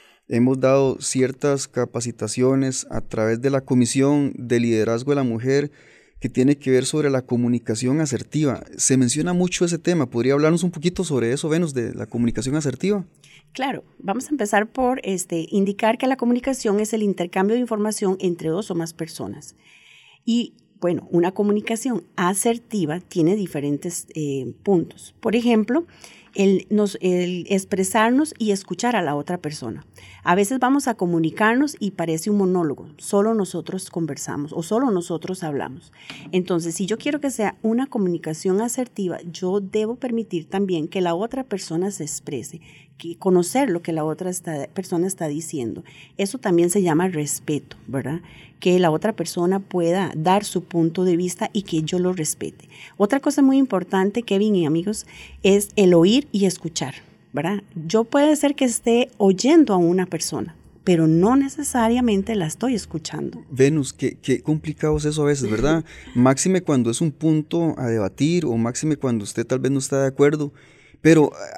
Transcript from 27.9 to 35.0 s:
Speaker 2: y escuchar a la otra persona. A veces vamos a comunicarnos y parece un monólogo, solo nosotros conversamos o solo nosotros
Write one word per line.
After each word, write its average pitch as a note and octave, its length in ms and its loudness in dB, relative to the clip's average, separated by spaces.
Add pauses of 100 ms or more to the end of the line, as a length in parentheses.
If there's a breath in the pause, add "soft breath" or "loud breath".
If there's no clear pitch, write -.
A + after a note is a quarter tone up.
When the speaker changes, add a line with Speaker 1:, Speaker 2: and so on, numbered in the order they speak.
Speaker 2:
y G#3+ 120 0
escuchar G3 460 -2
a F#3 60 0
la D3 120 -2
otra D3 240 -4
persona. D3+ 480 -10 (380 loud breath)
A F3+ 100 2
veces G3+ 240 2
vamos C4 300 2
a A3+ 60 0
comunicarnos G3+ 840 0
y G3 140 -4
parece E3 360 -4
un G#3 100 2
monólogo, F3+ 580 0
solo G#3 380 0
nosotros F3+ 540 -6
conversamos D3 640 -6
o E3 120 -6
solo A3 260 0
nosotros F3 540 -4